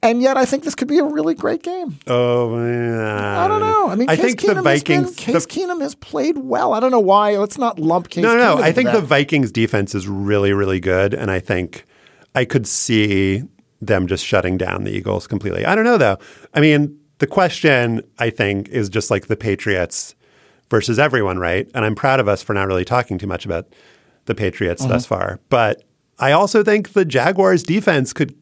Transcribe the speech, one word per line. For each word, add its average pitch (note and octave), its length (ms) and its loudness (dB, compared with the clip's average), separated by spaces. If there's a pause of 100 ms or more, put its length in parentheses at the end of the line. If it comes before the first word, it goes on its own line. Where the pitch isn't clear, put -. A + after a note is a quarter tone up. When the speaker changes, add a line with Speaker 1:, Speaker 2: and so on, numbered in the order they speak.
Speaker 1:
and A#3 180 2
yet C4 160 2
I C4 80 4
think C4+ 200 -4
this D#4 100 -4
could C4+ 140 -4
be D4 100 2
a D4 60 2
really D4+ 300 -2
great - 280 -4
game. E4+ 440 -8
Speaker 2:
Oh, A#2+ 480 0
man. A#2 540 -2 (300)
Speaker 1:
I F4+ 100 0
don't G#4+ 140 0
know. G#4+ 260 0
I F#3 60 -4
mean, A#3 160 0
Speaker 2:
I D#3 60 4
Speaker 1:
Case E4+ 100 0
Speaker 2:
think A#3+ 160 -2
the - 60 0
Speaker 1:
Keenum G#3 180 0
has C#3+ 180 2
been, C#3+ 200 2
Speaker 2:
Vikings, B2 120 -8
Speaker 1:
Case - 300 -2
Speaker 2:
the - 40 -20
Speaker 1:
Keenum F4+ 300 -6
has C#4 140 -6
played D4+ 420 -4
well. B3 380 -2
I G#3+ 60 -2
don't B3+ 100 2
know B3 100 4
why. G#3 380 4
Let's G#3 180 -4
not A#3 220 -2
lump E3 320 -2
Case F3 120 -2
Speaker 2:
No, A#3 140 4
no, A3 200 4
Speaker 1:
Keenum F3 60 0
Speaker 2:
I D#3 100 4
think B3 160 2
Speaker 1:
into D#3+ 120 4
Speaker 2:
the - 0 -
Speaker 1:
that. D#3 60 -4
Speaker 2:
Vikings C#3 460 2
defense A2 420 0
is F#2+ 120 -4
really, G2+ 460 2
really F#2+ 280 0
good, F#2+ 340 2
and G#2 160 -4
I F#2 100 -2
think F2+ 460 -4 (480)
I B2+ 100 2
could A#2 220 -2
see G2+ 760 0 (380)
them G2 260 0
just F#2 200 -4
shutting F#2 320 0
down F#2 260 -4
the G2+ 60 -6
Eagles G2 360 -4
completely. G2+ 380 -6
I F#3+ 100 0
don't A3 100 0
know, A#3+ 120 2
though. G#2+ 220 2 (340)
I D3+ 80 0
mean, D3 380 2 (220)
the C#3 60 0
question, C3 760 0 (160)
I A#2 100 0
think, G2+ 400 -2
is G#2 220 -4
just, G2+ 200 -2
like, G2+ 180 -2
the G#2+ 80 0
Patriots F#2+ 800 -4 (540)
versus A2 300 0
everyone, A#2+ 400 0
right? F2+ 360 -2
And A2+ 120 -2
I'm G#2+ 80 -2
proud C3+ 260 0
of G2+ 80 0
us G2+ 140 0
for - 100 -6
not G2 160 0
really F#2 160 0
talking A#2+ 320 -2
too G2 100 -6
much F2+ 200 -6
about E2+ 200 -6 (600)
the A2+ 80 -2
Patriots F#2 480 -2
Speaker 1:
Mm-hmm. B2+ 100 0
Speaker 2:
thus - 140 -2
far. F#2 420 -4
But A#2 340 0 (400)
I C3+ 100 4
also G3+ 300 4
think G#3+ 300 0
the F#3+ 140 2
Jaguars F3+ 560 2
defense E3 500 0
could - 300 -2